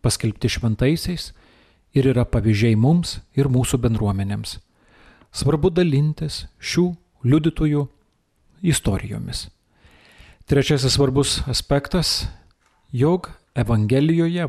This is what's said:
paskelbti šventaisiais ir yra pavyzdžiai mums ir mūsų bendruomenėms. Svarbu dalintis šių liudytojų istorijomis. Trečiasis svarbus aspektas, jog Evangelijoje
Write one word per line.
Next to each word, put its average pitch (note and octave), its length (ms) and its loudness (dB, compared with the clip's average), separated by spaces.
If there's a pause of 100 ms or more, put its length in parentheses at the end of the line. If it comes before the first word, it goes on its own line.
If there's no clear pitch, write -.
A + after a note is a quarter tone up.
paskelbti A2+ 440 -2
šventaisiais C3+ 840 -2 (600)
ir C3+ 100 4
yra B2 240 2
pavyzdžiai A2 480 2
mums D#3 460 2 (100)
ir C3+ 160 0
mūsų B2 320 0
bendruomenėms. G#2 760 -2 (760)
Svarbu D#3 380 0
dalintis D#3 800 -2 (120)
šių F3+ 300 0 (320)
liudytojų D3 600 0 (840)
istorijomis. A2 760 -4 (1040)
Trečiasis C3+ 460 2
svarbus C#3 400 2 (100)
aspektas, - 800 -2 (640)
jog D#3 400 0 (240)
Evangelijoje D3 960 2